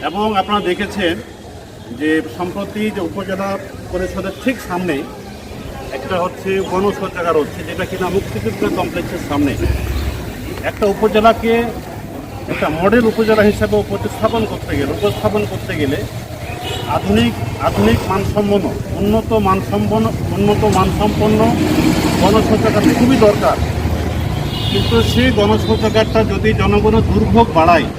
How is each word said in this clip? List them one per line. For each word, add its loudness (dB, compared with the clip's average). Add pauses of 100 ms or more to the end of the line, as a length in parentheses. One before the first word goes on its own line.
এবং 0
আপনারা 0
দেখেছেন -2 (800)
যে 2 (160)
সম্প্রতি -4
যে -6
উপজেলা -6 (340)
পরিষদের -4 (120)
ঠিক 0 (120)
সামনে -4 (920)
একটা -4
হচ্ছে -4 (100)
গণশৌচাগার 0
হচ্ছে, -2
যেটা -6
কিনা -4
মুক্তিযুদ্ধ -2
কমপ্লেক্সের -4 (120)
সামনে। 0 (1120)
একটা -2
উপজেলাকে 2 (840)
একটা -2
মডেল 4
উপজেলা 2
হিসেবে 2
উপস্থাপন -2
করতে -6
গেলে, -2
উপস্থাপন 0
করতে -6
গেলে 0 (920)
আধুনিক, 2 (320)
আধুনিক 2 (100)
মানসম্পন্ন, 2 (260)
উন্নত 0
মানসম্পন্ন, 2 (200)
উন্নত 2
মানসম্পন্ন 2 (680)
গণশৌচাগার 4 (160)
খুবই 6
দরকার। 4 (1120)
কিন্তু 4
সেই 4
গণশৌচাগারটা 2
যদি 0
জনগণের 4
দুর্ভোগ 4
বাড়ায় 6 (160)